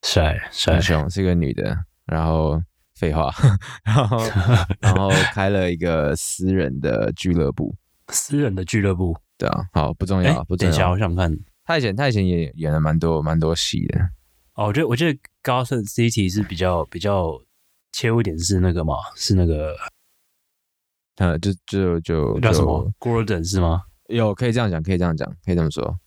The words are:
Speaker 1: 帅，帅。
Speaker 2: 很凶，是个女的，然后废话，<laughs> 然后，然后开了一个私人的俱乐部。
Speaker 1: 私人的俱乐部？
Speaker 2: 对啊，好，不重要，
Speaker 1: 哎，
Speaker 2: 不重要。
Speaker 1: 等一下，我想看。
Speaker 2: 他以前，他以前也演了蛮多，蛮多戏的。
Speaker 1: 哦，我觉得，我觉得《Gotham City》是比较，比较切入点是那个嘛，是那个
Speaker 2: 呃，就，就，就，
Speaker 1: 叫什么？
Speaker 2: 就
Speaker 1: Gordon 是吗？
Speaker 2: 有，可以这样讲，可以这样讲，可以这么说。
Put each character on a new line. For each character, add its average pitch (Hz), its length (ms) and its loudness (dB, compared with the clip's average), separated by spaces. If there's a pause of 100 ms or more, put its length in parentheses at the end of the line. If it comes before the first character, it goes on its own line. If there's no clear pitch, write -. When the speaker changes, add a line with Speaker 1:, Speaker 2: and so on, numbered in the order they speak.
Speaker 1:
帅， 78 360 2 (120)
帅。 - 240 0
Speaker 2:
很 85 80 4
凶， 78 260 2
是 95 140 -4
个 92 120 2
女 80 200 0
的， 50 240 -4 (280)
然 80 200 -2
后 80 340 0 (360)
废 85 160 -2
话， 76 200 0 (280)
<laughs> - 240 -18
然 113 220 2
后， 113 160 -2 (580)
然 98 140 4
后 95 140 2 (240)
开 98 160 0
了 92 240 0
一 87 40 -4
个 80 400 0
私 - 360 -4
人 71 280 0
的 55 320 -2
俱 90 200 -2
乐 80 200 2
部。 - 220 -6 (340)
Speaker 1:
私 - 280 -4
人 143 160 0
的 92 120 -4
俱 107 160 0
乐 98 120 2
部？ 87 240 0 (220)
Speaker 2:
对 - 100 -2
啊， - 240 -2
好， 73 220 0
不 - 100 -2
重 92 160 0
要， 87 120 4
Speaker 1:
哎， - 20 4 (140)
Speaker 2:
不 92 80 -2
重 92 100 2
要。 87 40 4
Speaker 1:
等 - 0 -
一 - 60 4
下， 90 140 4
我 90 80 0
想 92 160 0
看。 87 180 2 (320)
Speaker 2:
他 165 140 0
以 - 20 0
前， 107 140 0
他 139 140 2
以 123 40 2
前 101 140 4
也 85 300 0
演 78 160 -2
了 78 80 4
蛮 78 180 2
多， 80 240 2
蛮 78 160 0
多 80 160 2
戏 - 320 -4
的。 - 140 0 (540)
Speaker 1:
哦， 104 120 -2
我 104 60 0
觉 135 80 0
得， 156 80 0
我 120 80 0
觉 160 160 0
得 147 40 -4 (280)
《Gotham 123 440 -2
City》 117 400 0
是 101 140 -2
比 95 140 -6
较， 87 300 0
比 - 120 -14
较 85 420 -2 (520)
切 - 160 -2
入 113 120 2
点 95 160 -2
是 90 220 0
那 90 140 4
个 85 100 -2
嘛， 78 140 -2 (180)
是 - 220 0
那 90 100 4
个 76 300 -2 (1400)
Speaker 2:
呃， 85 200 2
就， 98 140 -2 (140)
就， 90 340 0
就， 78 400 -2
Speaker 1:
叫 113 120 4
什 80 80 4
么？ 69 380 0
Speaker 2:
就 - 0 -
Speaker 1:
Gordon 107 460 -2
是 92 160 0
吗？ 87 240 0 (240)
Speaker 2:
有， 110 260 0
可 123 140 -2
以 117 40 0
这 117 60 0
样 117 100 0
讲， 80 140 -2
可 90 100 -2
以 90 60 2
这 90 60 2
样 82 120 2
讲， - 160 -6 (120)
可 92 80 -2
以 - 20 2
这 85 80 2
么 78 80 0
说。 82 260 -6 (100)